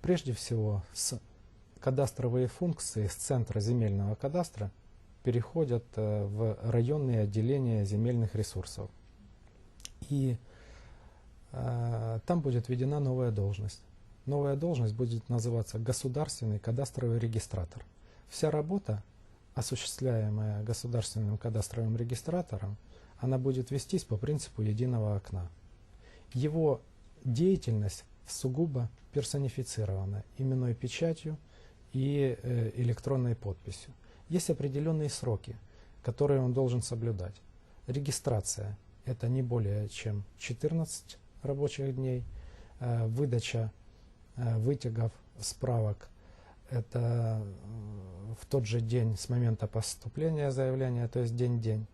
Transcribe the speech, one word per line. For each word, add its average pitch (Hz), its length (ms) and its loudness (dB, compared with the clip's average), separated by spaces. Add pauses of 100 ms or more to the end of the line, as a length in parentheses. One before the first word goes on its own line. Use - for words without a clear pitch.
Прежде 160 320 2
всего, 107 500 0 (120)
с, - 260 -4 (600)
кадастровые 127 640 2
функции 135 600 -2
с - 80 -2
центра 117 460 0
земельного 104 540 2
кадастра 139 560 -2 (540)
переходят, 127 600 2 (120)
э, 107 280 2
в 107 380 0
районные 120 580 4
отделения 113 640 4
земельных 113 500 2
ресурсов. 101 560 -4 (1200)
И, 135 300 2 (1120)
э, 117 720 -2
там 175 160 2
будет 123 280 0
введена 131 300 0
новая 127 320 2
должность. 101 520 -2 (420)
Новая 139 320 0
должность 135 380 2
будет 117 340 -2
называться 117 500 0
государственный 120 800 -2
кадастровый 120 600 0
регистратор. 113 680 -2 (440)
Вся - 220 0
работа, 151 520 0 (520)
осуществляемая 107 1080 0
государственным 110 720 0
кадастровым 110 600 0
регистратором, 117 800 -2 (420)
она 131 200 2
будет 127 340 0
вестись 170 320 -2
по 110 120 -2
принципу - 460 -2
единого 110 540 2
окна. 90 340 -6 (840)
Его 151 480 2 (440)
деятельность 117 800 2 (220)
сугубо 131 640 0 (240)
персонифицирована 107 1120 -2 (140)
именной 131 380 2
печатью 156 600 -2 (560)
и, 135 480 2
э, 120 360 0
электронной 120 580 2
подписью. - 580 -8 (360)
Есть 170 220 0
определенные 147 580 0
сроки, - 480 -2 (460)
которые 139 400 4
он 127 100 2
должен 123 300 2
соблюдать. 110 580 -4 (460)
Регистрация — 123 880 -2 (300)
это 120 220 -2
не 131 140 2
более 107 460 0
чем 104 360 -4 (120)
четырнадцать 160 840 -2 (240)
рабочих 139 540 -2
дней. 127 280 0 (540)
Э, 117 280 0
выдача, 117 680 0 (640)
э, 117 220 2
вытягов, 117 540 0 (280)
справок — 110 680 0 (600)
это, 117 720 0
э, 101 960 -10
в - 60 -14
тот 131 220 2
же 117 160 2
день 113 340 2
с - 140 -6
момента 120 360 4
поступления 143 840 0
заявления, 131 580 2
то 123 120 0
есть 117 140 0
день-день. 110 600 2